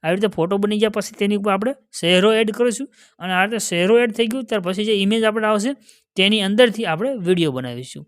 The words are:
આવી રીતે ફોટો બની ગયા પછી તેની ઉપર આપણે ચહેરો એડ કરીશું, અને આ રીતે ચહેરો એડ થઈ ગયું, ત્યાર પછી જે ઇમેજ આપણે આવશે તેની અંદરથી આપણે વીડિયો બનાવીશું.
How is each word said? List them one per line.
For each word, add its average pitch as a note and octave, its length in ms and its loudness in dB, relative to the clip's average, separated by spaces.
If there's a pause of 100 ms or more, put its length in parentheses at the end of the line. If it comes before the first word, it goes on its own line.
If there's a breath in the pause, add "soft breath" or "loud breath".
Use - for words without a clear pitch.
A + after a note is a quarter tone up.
આવી F3 120 0
રીતે G3+ 220 0
ફોટો F3+ 260 0
બની G#3+ 180 0
ગયા G#3+ 140 0
પછી - 240 -8
તેની G#3 220 0
ઉપર G3+ 140 0
આપણે A#3 200 -2 (240)
ચહેરો F3+ 400 4
એડ A3 180 0
કરીશું, A#3+ 300 -2 (320 soft breath)
અને F#3 180 -6
આ F#3+ 60 4
રીતે G#3+ 240 -4
ચહેરો F#3 380 2
એડ A3 120 -4
થઈ A#3 140 0
ગયું, C4 160 -6
ત્યાર G3+ 180 -4
પછી F#3+ 240 -4
જે G#3 140 2
ઇમેજ A3 260 2
આપણે G#3+ 220 -2
આવશે G#3+ 180 0 (460 soft breath)
તેની G#3 320 2
અંદરથી G#3+ 460 2
આપણે B3 200 -2 (140)
વીડિયો E3+ 300 2
બનાવીશું. B2+ 500 -10